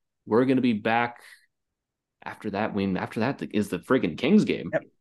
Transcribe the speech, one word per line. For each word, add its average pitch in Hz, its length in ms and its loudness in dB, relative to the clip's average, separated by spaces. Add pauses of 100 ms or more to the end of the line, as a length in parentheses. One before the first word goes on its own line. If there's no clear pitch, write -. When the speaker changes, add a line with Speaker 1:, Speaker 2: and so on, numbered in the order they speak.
(260)
Speaker 1:
we're 113 180 4
gonna 131 160 2
be 123 140 2
back. 113 460 -2 (1040)
After 101 260 -10
that, 101 200 -2
I - 40 -6
mean, 98 220 0
after 104 240 -4
that 120 220 -2 (100)
is 107 160 0
the 87 120 -6
friggin' 101 360 0
Kings 180 280 4
game. 85 280 -4
Speaker 2:
Yep. 151 100 -2 (180)